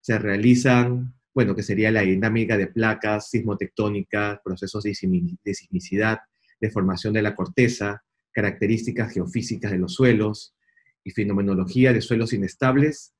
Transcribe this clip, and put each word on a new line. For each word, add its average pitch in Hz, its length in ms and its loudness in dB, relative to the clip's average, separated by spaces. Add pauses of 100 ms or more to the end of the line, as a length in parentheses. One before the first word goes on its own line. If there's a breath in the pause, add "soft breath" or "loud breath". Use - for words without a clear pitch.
se 110 180 0
realizan, 123 960 4 (220)
bueno, 104 220 2
que 101 80 -6
sería 107 260 2
la 110 120 4
dinámica 107 540 2
de 95 120 0
placas, 110 640 -2
sismotectónica, 104 1120 -4
procesos 98 400 -8
de 104 80 -4
sismi-, 127 520 -2
de 98 100 -4
sismicidad, 110 680 -2 (400)
deformación 101 520 -2
de 107 100 2
la 104 120 0
corteza, 101 680 0 (300)
características 110 800 -2
geofísicas 101 600 -4
de 95 60 -2
los 87 140 -2
suelos 107 600 2 (520)
y 101 40 -12
fenomenología 101 840 2
de 113 80 2
suelos 113 320 -2
inestables, 131 880 0